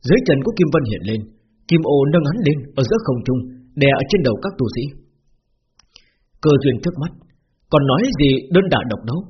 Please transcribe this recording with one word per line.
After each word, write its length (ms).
dưới 200
chân 160
của 140
Kim 160
Vân 160
hiện 200
lên, 120
kim 120
ô 20
nâng 180
hắn 80
lên 100
ở 100
giữa 160
không 200
trung, 140
đè 80
ở 80
trên 180
đầu 160
các 140
tu 80
sĩ. 80
"Cơ 80
duyên 220
trước 180
mắt, 100
còn 180
nói 120
gì 100
đơn 200
đả 80
độc 180
đấu? 100